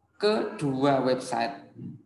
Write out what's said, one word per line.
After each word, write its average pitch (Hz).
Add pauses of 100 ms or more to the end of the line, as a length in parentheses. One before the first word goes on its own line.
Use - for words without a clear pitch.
(180)
ke 214
dua 135
website, 123 (300)